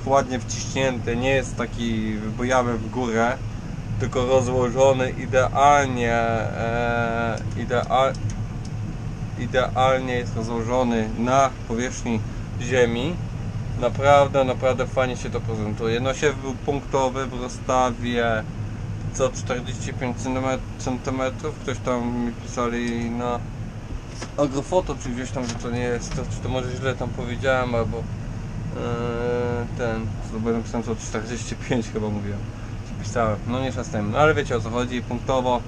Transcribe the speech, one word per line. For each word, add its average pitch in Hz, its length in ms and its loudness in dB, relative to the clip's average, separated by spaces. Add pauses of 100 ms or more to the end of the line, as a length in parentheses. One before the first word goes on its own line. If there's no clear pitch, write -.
ładnie 135 340 2
wciśnięty, 120 760 -2
nie 127 140 0
jest 131 280 2
taki 113 560 -2
wybojawy 120 640 2
w 107 120 -4
górę, 117 480 2 (640)
tylko 123 260 0
rozłożony 127 840 4
idealnie, 127 1040 4
e, 117 1300 0 (180)
idea-, 123 560 2 (1300)
idealnie 131 760 2
jest 113 220 -2
rozłożony 117 840 0
na 131 320 4 (180)
powierzchni 120 520 -2 (420)
ziemi. 123 540 2 (680)
Naprawdę, 139 640 6
naprawdę 127 440 2
fajnie 127 300 2
się 123 120 -4
to 110 120 -2
prezentuje. 110 580 0
No, 131 140 2
siew 135 280 2
był 135 120 -4
punktowy 135 720 0
w 123 160 -6
rozstawie 120 1000 0 (680)
co 131 160 2
czterdzieści 123 640 -4
pięć 123 240 -2 (640)
centymetrów. 131 760 -4
Ktoś - 220 -4
tam 120 480 -2
mi 117 60 -2
pisali 117 800 -2
na 120 300 -2 (1000)
Agrofoto, 143 680 0
czy 135 60 -6
gdzieś 123 220 -4
tam, 127 160 -2
że 113 60 -4
to 113 160 -6
nie 120 100 -2
jest 120 360 -2
to, 131 60 -2
czy - 220 -4
to - 60 -2
może 123 260 -2
źle 127 200 0
tam 123 140 -4
powiedziałem, 123 680 0
albo, 113 220 0
e, 113 40 -4 (1800)
ten, 113 280 -2 (260)
co - 20 -8
będę 113 200 0
napisałem, 117 320 -2
co 113 100 -2
czterdzieści 113 600 -4
pięć 120 320 0
chyba 107 220 -2
mówiłem, 101 300 -4 (480)
czy - 160 -8
pisałem, 110 340 0 (100)
no 123 140 -2
nie 131 100 -2
z 123 180 -4
tym, 107 220 -2
no 123 60 0
ale 151 160 6
wiecie, 139 220 0
o 113 60 0
co 110 80 -4
chodzi, 123 320 -2
punktowo. 123 680 0